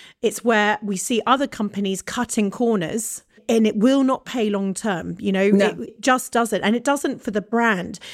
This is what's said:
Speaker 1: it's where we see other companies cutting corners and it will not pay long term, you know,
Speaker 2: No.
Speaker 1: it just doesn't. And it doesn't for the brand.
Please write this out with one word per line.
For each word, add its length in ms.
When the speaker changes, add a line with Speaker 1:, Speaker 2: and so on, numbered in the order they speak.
Speaker 1:
it's 240
where 380
we 160
see 280
other 200
companies 560
cutting 480
corners 720
and 180
it 100
will 280
not 200
pay 260
long 220
term, 460
you 140
know, 180
Speaker 2:
No. 160
Speaker 1:
it 340
just 320
doesn't. 300
And 140
it 80
doesn't 380
for 100
the 100
brand. 560